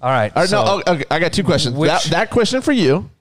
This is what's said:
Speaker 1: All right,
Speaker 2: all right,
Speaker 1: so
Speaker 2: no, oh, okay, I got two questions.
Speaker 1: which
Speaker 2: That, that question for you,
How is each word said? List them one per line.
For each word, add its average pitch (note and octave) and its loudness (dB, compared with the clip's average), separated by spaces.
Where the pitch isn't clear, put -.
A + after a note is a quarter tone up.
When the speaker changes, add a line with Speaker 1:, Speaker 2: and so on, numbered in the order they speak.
Speaker 1:
All B2+ -2
right, A#2 0
Speaker 2:
all D#3 2
right, F#3 0
Speaker 1:
so G#3 0
Speaker 2:
no, F#3+ 0
oh, F3+ 2
okay, C#3+ -2
I D3+ 0
got E3+ -2
two G3+ -2
questions. C3+ 0
Speaker 1:
which D3+ 0
Speaker 2:
That, C#4 0
that G3 -2
question A#3+ 0
for D4+ 0
you, F#3 2